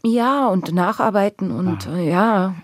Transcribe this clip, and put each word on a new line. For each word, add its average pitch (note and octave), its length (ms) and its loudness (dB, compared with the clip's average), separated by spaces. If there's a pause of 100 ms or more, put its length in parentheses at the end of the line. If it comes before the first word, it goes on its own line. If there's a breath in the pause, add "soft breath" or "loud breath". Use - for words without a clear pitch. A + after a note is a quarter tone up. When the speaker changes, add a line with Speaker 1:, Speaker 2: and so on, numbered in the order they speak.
Speaker 1:
Ja, B3 420 2
und F#3 260 -2
nacharbeiten G3 800 0
und, F3+ 360 -4
Speaker 2:
Ah. D#3+ 80 -6
Speaker 1:
äh, E3+ 140 -2
ja, F#3+ 540 2